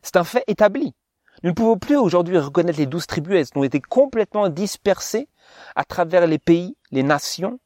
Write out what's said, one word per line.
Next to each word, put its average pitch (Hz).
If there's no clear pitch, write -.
C'est -
un 180
fait 247
établi. 214
Nous 175
ne 165
pouvons 226
plus 285
aujourd'hui 180
reconnaître 156
les 147
douze 160
tribus, 175
elles 147
ont 139
été 139
complètement 220
dispersées 202
à 139
travers 175
les 156
pays, 175
les 131
nations. 165